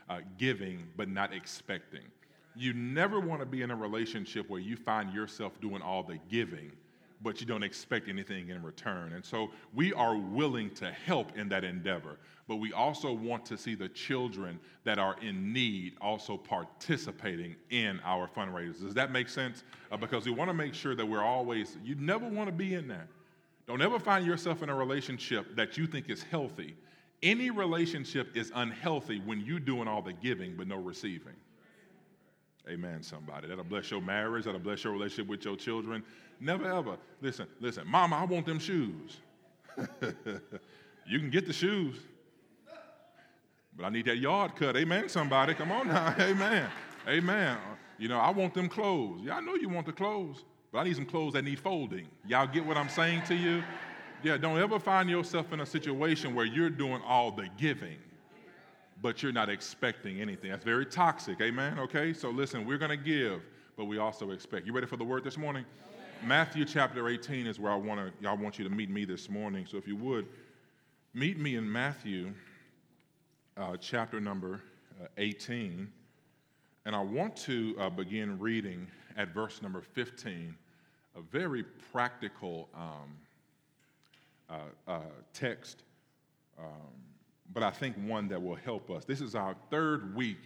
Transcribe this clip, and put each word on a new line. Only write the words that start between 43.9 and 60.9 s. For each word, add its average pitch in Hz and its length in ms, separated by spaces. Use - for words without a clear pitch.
need 113 160
that 120 120
yard 175 380
cut. 131 200
Amen, 170 320
somebody. 143 460
Come 160 160
on 240 160
now. 165 300
<laughs> - 40
Amen. 196 480
Amen. 170 520
You 110 120
know, 123 100
"I 120 120
want 190 240
them 180 140
clothes." 143 540
Yeah, 135 140
I 359 40
know 349 140
you 254 140
want 175 180
the 160 60
clothes, 190 520
but 113 80
I 147 60
need 180 100
some 139 120
clothes 156 260
that 135 100
need 139 160
folding. 123 480
Y'all 127 200
get 151 180
what 156 120
I'm 143 120
saying 165 360
to 175 100
you? 170 300
Yeah, 156 140
don't 160 220
ever 208 200
find 185 320
yourself 170 420
in 156 60
a 147 80
situation 147 680
where 120 140
you're 156 240
doing 131 320
all 120 300
the 101 160
giving, 107 400
but 113 180
you're 139 120
not 110 160
expecting 101 720
anything. 98 300
That's 95 140
very 117 220
toxic, 156 540